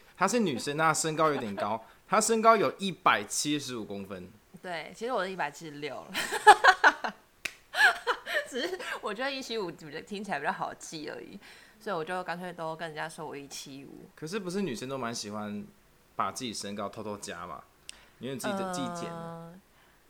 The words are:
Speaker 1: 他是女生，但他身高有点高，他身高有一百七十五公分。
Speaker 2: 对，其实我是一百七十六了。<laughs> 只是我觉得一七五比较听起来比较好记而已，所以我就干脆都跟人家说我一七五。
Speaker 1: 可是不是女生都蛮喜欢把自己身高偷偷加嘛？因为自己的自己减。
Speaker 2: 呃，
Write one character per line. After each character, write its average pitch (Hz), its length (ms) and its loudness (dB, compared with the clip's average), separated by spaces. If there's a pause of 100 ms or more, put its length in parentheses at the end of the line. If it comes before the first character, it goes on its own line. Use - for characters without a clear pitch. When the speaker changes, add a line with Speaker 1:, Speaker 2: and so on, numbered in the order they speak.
(160)
Speaker 1:
他 185 100 4
是 226 140 4
女 165 180 2
生， 143 180 -2
但 160 120 6
他 160 40 8
身 156 220 0
高 156 160 6
有 147 60 2
点 107 180 -4
高， 104 260 -2 (280)
他 196 120 6
身 220 220 4
高 226 140 10
有 160 200 4
一 196 140 -4
百 120 320 6
七 147 340 0
十 127 200 -6
五 107 80 -6
公 101 200 -8
分。 92 240 -10 (320)
Speaker 2:
对， 170 360 -8
其 220 100 -6
实 254 60 -2
我 202 120 2
是 190 60 -4
一 190 60 -8
百 160 120 -2
七 156 220 -12
十 143 80 -12
六 147 160 -6
了。 87 120 -10
<laughs> - 1080 6 (1300)
只 294 200 -2
是 359 100 -6 (220)
我 214 140 -4
觉 240 100 -4
得 277 80 -2
一 269 80 -6
七 233 160 -6
五 190 140 -2
比 165 200 -12
较 151 120 -10
听 202 200 -8
起 196 80 -8
来 156 80 0
比 139 60 -6
较 175 80 2
好 170 220 -6
记 - 340 -10
而 - 140 -8
已， - 180 -16 (400)
所 - 100 -6
以 190 60 0
我 160 80 -2
就 185 180 -4
干 175 160 -6
脆 180 140 -6
都 160 240 -6
跟 165 100 -8
人 156 80 -10
家 156 140 -6
说 160 180 -12
我 131 80 -10
一 139 140 -12
七 139 340 -12
五。 - 220 -18 (100)
Speaker 1:
可 - 120 -10
是 185 120 -4
不 180 120 -6
是 190 100 -2
女 165 140 -2
生 120 120 -6
都 135 120 -6
蛮 117 160 -4
喜 107 160 -8
欢 104 360 -6 (480)
把 101 160 0
自 110 140 -8
己 113 80 -4
身 101 220 -8
高 104 120 -4
偷 104 160 -8
偷 104 140 -6
加 90 300 -10
嘛？ 76 160 -12 (560)
因 117 100 -8
为 135 80 -6
自 - 100 -6
己 208 60 -2
的 190 180 -4
自 180 120 -2
己 175 60 -2
减。 170 220 -6
Speaker 2:
呃， 165 480 -12 (520)